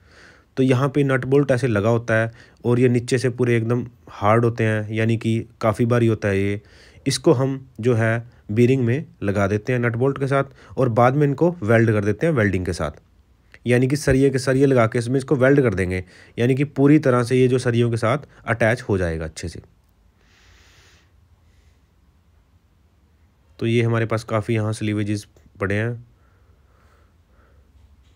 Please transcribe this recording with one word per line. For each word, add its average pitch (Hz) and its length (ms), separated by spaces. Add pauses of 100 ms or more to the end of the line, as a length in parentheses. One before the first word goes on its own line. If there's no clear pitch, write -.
(580)
तो 131 60
यहाँ 131 260
पे 143 140
नट 135 220
बोल्ट 139 260
ऐसे 127 160
लगा 104 220
होता 117 260
है 113 160 (340)
और 120 140
ये 127 100
नीचे 120 280
से 127 140
पूरे 120 260
एकदम 117 280 (260)
हार्ड 113 340
होते 117 180
हैं, 107 280
यानी 113 260
कि 113 280 (160)
काफ़ी 113 240
भारी 117 220
होता 107 200
है 98 120
ये। 101 220 (440)
इसको 139 280
हम 135 260 (200)
जो 120 160
है 113 320 (240)
बीयरिंग 120 340
में 135 200 (180)
लगा 101 240
देते 104 260
हैं 123 60
नट 120 160
बोल्ट 131 240
के 135 80
साथ 139 500
और 131 140
बाद 123 240
में 147 120
इनको 160 360
वेल्ड 113 280
कर 104 140
देते 104 220
हैं 170 60
वेल्डिंग 95 320
के 95 80
साथ, 78 180 (760)
यानी 123 220
कि 139 80
सरिये 135 340
के, 127 100
सरिये 131 260
लगा 127 220
के 120 120
इसमें 120 180
इसको 135 180
वेल्ड 135 260
कर 117 120
देंगे, 92 300 (340)
यानी 123 180
कि 139 100
पूरी 143 340
तरह 123 240
से 127 160
ये 127 80
जो 127 120
सरियों 120 320
के 113 60
साथ 117 300 (180)
अटैच 117 360
हो 104 160
जाएगा 82 280
अच्छे 80 220
से। - 140 (4000)
तो 113 60
ये 117 180
हमारे 117 220
पास 110 200
काफ़ी 113 300
यहाँ 107 180
स्लीवेजेस 104 540 (320)
पड़े 101 160
हैं। 117 320 (2000)